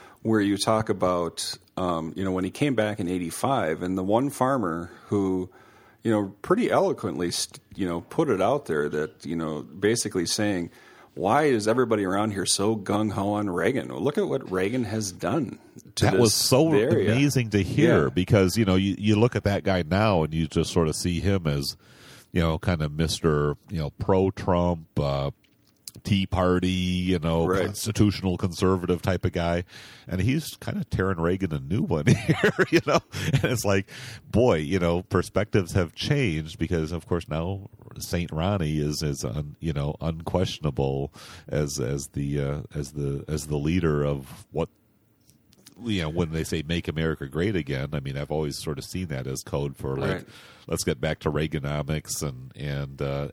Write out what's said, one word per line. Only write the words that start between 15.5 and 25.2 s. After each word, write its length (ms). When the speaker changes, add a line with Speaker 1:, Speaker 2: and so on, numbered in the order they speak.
Speaker 1:
to 100
Speaker 2:
That 120
was 140
Speaker 1:
this 160
Speaker 2:
so 240
Speaker 1:
area." 400
Speaker 2:
amazing 380
to 120
hear, 420
Speaker 1:
Yeah. 80
Speaker 2:
because, 440
you 80
know, 120
you, 220
you 180
look 200
at 80
that 180
guy 260
now 360
and 100
you 140
just 240
sort 160
of 80
see 240
him 260
as, 300
you 80
know, 180
kind 240
of 80
Mister, 640
you 80
know, 120
pro-Trump, 960
uh, 320